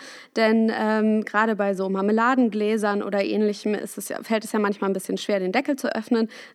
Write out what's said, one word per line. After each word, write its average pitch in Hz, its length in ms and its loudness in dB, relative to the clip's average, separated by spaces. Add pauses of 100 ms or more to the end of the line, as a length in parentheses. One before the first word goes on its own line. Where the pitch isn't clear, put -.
(340)
denn, 220 400 4
ähm, 214 500 2
gerade 220 300 2
bei 202 200 2
so 190 140 -2
Marmeladengläsern 214 1120 2
oder 196 220 -2
Ähnlichem 208 520 0
ist - 220 -6
es 202 120 -10
ja, - 160 -8
fällt 220 200 -2
es 214 60 -12
ja 220 80 -2
manchmal 202 320 0
ein - 20 0
bisschen 190 260 -4
schwer, 202 200 -2
den 185 140 -2
Deckel 269 240 0
zu - 180 -4
öffnen, 226 340 0 (260)